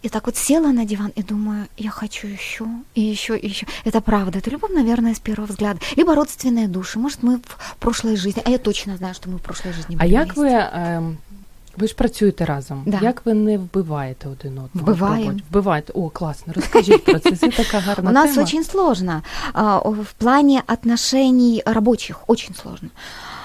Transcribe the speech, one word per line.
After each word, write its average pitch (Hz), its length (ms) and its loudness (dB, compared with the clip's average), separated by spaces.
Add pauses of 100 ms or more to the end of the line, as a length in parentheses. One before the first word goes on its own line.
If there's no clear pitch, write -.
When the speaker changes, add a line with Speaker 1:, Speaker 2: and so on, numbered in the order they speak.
Speaker 1:
и 226 40 -4
так 214 160 -4
вот 240 120 -4
села 302 340 4
на 233 140 2
диван 208 320 -4
и 214 60 -4
думаю, 208 420 -4 (120)
я 214 140 -6
хочу - 360 -10
ещё, 202 380 -10 (320)
и 220 40 2
ещё, 214 340 -2
и 208 120 -6
ещё. 196 200 -8 (180)
Это 220 160 2
правда, 196 380 0
это 226 120 -4
любовь, 339 240 -6
наверное, 233 360 2
с 220 80 -4
первого 214 280 -6
взгляда. 208 320 -4 (180)
Либо 330 180 6
родственные 240 520 0
души, 185 320 -6
может, 277 240 -4
мы 247 140 2
в - 420 -14
прошлой 226 380 0
жизни, 190 280 -2
а 240 40 2
я 247 80 4
точно 202 400 -4
знаю, 185 160 -8
что - 160 -14
мы 185 60 -6
в 175 60 -8
прошлой - 320 -10
жизни 165 260 -8
Speaker 2:
А 165 40 4
Speaker 1:
были 175 80 6
Speaker 2:
як 285 260 4
Speaker 1:
вместе. 294 40 2
Speaker 2:
ви, 233 400 2
ем, 165 360 -4 (600)
ви 208 100 0
ж - 80 -4
працюєте 208 500 2
разом. 139 400 -6
Speaker 1:
Да. 196 160 0
Speaker 2:
Як 247 240 0
ви 226 80 2
не 214 240 2
вбиваєте 156 720 -4
один 135 280 -12
одного? 131 120 -12 (220)
Speaker 1:
Вбиваєм. 208 340 2
Speaker 2:
Пробуйте. 202 240 -4
Вбиваєте. 185 460 0
О, 170 140 -2
класно, 160 460 -8
розкажіть - 500 6
про 330 140 6
це, - 160 4
це 220 140 2
така 220 300 0
гарна 190 300 0
Speaker 1:
<laughs> - 0 -
У 226 40 6
нас 294 180 6
Speaker 2:
тема. 247 120 4
Speaker 1:
очень 320 200 0
сложно, 185 580 0 (320)
а, 208 260 2
о, - 120 0
в 208 260 -6
плане 269 500 6
отношений 240 1000 2
рабочих 220 640 0
очень - 280 0
сложно. - 340 -14 (560)